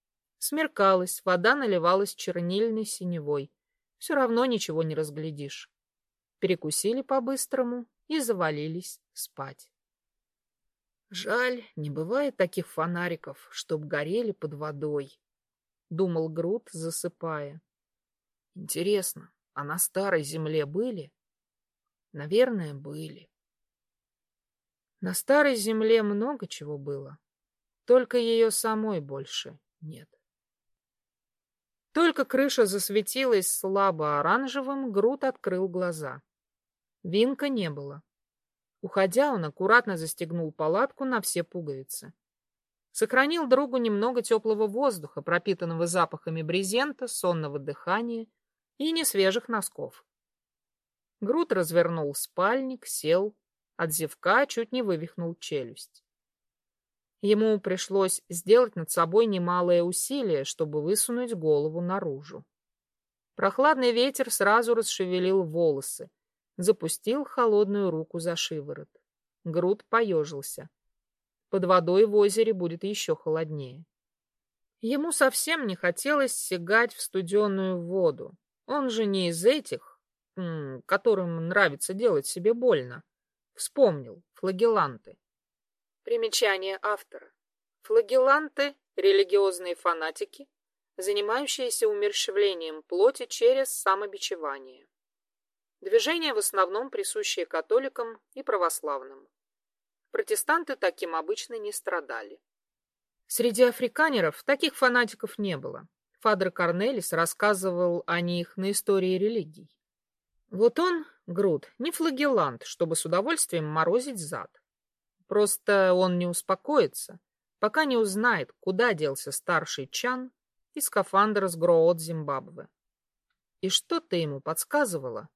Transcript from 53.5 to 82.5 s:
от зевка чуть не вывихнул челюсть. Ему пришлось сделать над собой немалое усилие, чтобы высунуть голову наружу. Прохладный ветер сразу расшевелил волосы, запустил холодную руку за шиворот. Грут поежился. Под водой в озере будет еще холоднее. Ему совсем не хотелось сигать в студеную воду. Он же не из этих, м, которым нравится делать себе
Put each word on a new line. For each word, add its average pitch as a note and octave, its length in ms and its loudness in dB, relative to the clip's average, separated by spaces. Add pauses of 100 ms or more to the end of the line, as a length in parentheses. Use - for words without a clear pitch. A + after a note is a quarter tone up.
от E3 160 -4
зевка F3 540 2
чуть A#3 260 -4
не B3 120 -2
вывихнул E3+ 500 -4
челюсть. B2 680 -10 (1200)
Ему G#3+ 380 2
пришлось F#3 720 -2
сделать G#3 460 4
над E3 160 -6
собой F3 340 4
немалое F3 560 2
усилие, F3+ 640 -2
чтобы D3+ 400 -4
высунуть A#3 500 -2
голову D#3 480 0
наружу. F3 640 -6 (880)
Прохладный C4 560 4
ветер B3 400 2
сразу A3+ 440 4
расшевелил F#3 680 0
волосы, D#3 640 -2 (480)
запустил G#3+ 680 0
холодную G#3 640 2
руку D#3+ 300 -6
за E3+ 160 -4
шиворот. D3+ 540 -8 (540)
Грут F3+ 420 0
поежился. D#3+ 840 -2 (800)
Под F#3+ 160 0
водой F3+ 400 6
в G#3 100 2
озере G#3 380 4
будет E3+ 300 -6
еще G3 320 -2
холоднее. D#3 680 -6 (960)
Ему C#4+ 300 0
совсем D4 540 2
не F#3+ 100 -2
хотелось C4 600 0
сигать G3 580 0
в - 80 -12
студеную F#3+ 800 0
воду. E3+ 540 0 (300)
Он C4+ 240 -2
же A3 160 0
не F#3+ 240 0
из E3 160 -2
этих, - 540 2 (360)
м, D#3 500 -8
которым F3 640 0
нравится F3+ 460 0
делать G3 340 2
себе G3 260 0